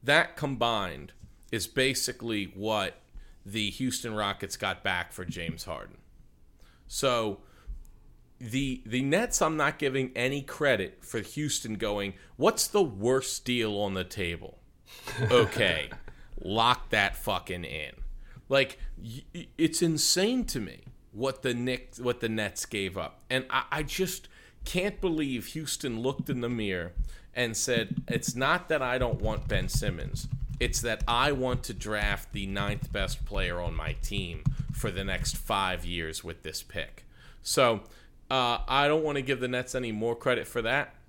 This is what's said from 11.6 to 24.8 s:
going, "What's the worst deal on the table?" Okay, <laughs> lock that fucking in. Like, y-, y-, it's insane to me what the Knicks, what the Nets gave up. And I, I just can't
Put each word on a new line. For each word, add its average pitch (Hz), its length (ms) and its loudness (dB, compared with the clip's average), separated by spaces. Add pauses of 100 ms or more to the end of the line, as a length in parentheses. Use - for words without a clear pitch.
going, 101 380 -2 (240)
"What's 208 300 4
the 208 140 4
worst 123 600 2
deal 113 340 2
on 101 180 0
the 92 100 0
table?" 85 540 -6 (680)
Okay, 101 600 6 (260)
<laughs> - 260 -12
lock 113 500 4
that 101 260 4
fucking 87 480 -2
in. 73 260 -8 (560)
Like, 135 320 4 (180)
y-, 113 260 -12 (120)
y-, 175 120 -10 (100)
it's 160 240 4
insane 185 640 4
to - 140 -4
me 87 240 -8 (280)
what 131 300 -2
the 123 120 2
Knicks, 127 460 -2
what 123 220 0
the 113 80 0
Nets 107 360 -2
gave 95 320 -2
up. - 320 -8
And 131 200 0
I, 131 220 2
I 156 120 -2
just - 460 -2 (340)
can't 196 380 -2